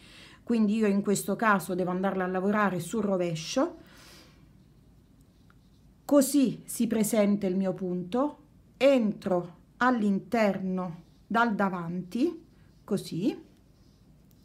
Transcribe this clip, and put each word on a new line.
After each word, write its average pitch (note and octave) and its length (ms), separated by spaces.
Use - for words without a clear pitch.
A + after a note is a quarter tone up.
Quindi A3 320
io A3 100
in G3 160
questo G3 320
caso G3 400
devo F3+ 160
andarla F#3 320
a F3+ 60
lavorare F#3+ 500
sul G#3+ 240
rovescio, F#3+ 760
così C#4 600
si - 220
presenta G#3 640
il F3+ 80
mio F#3+ 180
punto, F#3 640
entro G#3 800
all'interno G3 1200
dal A3+ 300
davanti, F#3 840
così, F#3+ 520